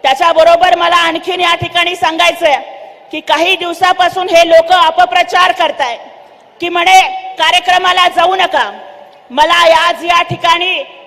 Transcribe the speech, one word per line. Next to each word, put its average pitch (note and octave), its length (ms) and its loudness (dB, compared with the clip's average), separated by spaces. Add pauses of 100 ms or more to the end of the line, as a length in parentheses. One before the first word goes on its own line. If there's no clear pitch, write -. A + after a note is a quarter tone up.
त्याच्याबरोबर E4+ 720 2
मला E4+ 200 -2
आणखीन E4+ 460 -2
या E4+ 140 0
ठिकाणी F4 400 -4
सांगायचंय E4 600 0 (540)
की, D#4 80 -8
काही D#4+ 360 0
दिवसापासून F4+ 720 -2
हे E4+ 200 4
लोक E4 240 4
अपप्रचार F4+ 800 2
करताय C#4+ 460 -4 (640)
की, F4 80 -4
म्हणे, F4+ 320 4 (380)
कार्यक्रमाला F4+ 680 0
जाऊ F4+ 280 0
नका. C#4+ 360 -2 (580)
मला E4 580 2
आज E4 180 -4
या E4+ 160 0
ठिकाणी F4 600 -2 (240)